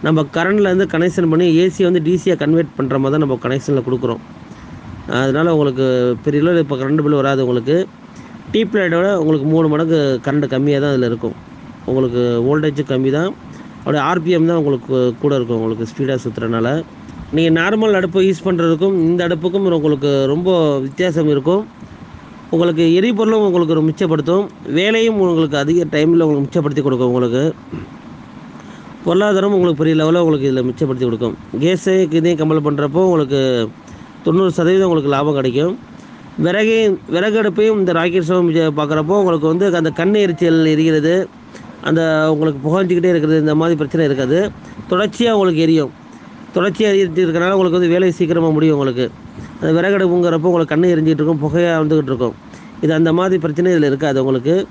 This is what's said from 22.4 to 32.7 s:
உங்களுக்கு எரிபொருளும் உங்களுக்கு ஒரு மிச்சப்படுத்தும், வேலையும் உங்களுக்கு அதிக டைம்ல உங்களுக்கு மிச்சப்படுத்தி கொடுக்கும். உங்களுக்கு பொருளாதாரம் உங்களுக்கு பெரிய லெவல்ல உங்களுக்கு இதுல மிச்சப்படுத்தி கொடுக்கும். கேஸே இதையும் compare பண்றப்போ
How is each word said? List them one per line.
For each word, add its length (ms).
உங்களுக்கு 340
எரிபொருளும் 500
உங்களுக்கு 280
ஒரு 100
மிச்சப்படுத்தும், 600
வேலையும் 420
உங்களுக்கு 420
அதிக 300
டைம்ல 320
உங்களுக்கு 220
மிச்சப்படுத்தி 400
கொடுக்கும். 240
உங்களுக்கு 320
பொருளாதாரம் 500
உங்களுக்கு 260
பெரிய 180
லெவல்ல 240
உங்களுக்கு 260
இதுல 160
மிச்சப்படுத்தி 420
கொடுக்கும். 280
கேஸே 340
இதையும் 240
compare 260
பண்றப்போ 380